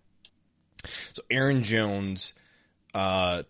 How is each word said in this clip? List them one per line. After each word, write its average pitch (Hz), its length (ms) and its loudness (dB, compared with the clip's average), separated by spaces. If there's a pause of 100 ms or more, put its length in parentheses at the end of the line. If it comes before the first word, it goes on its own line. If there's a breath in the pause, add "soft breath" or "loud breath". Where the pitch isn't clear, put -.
(1120 loud breath)
So - 180 -14
Aaron 135 320 4
Jones, 101 680 0 (640 soft breath)
uh, 92 560 2